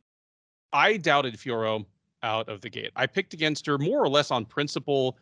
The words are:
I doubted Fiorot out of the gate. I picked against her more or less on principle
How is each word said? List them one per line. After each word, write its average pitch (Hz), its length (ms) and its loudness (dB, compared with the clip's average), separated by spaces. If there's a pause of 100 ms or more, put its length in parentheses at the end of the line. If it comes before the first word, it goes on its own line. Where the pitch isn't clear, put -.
(720)
I 185 240 4
doubted 143 420 2
Fiorot 110 480 -4 (360)
out 113 260 -2
of 104 120 -10
the 117 100 -12
gate. 113 260 -10
I 131 100 -2
picked - 280 -6
against 151 320 -2
her 143 120 0
more 226 240 0
or 170 60 2
less 139 220 2
on 120 140 0
principle 139 760 -2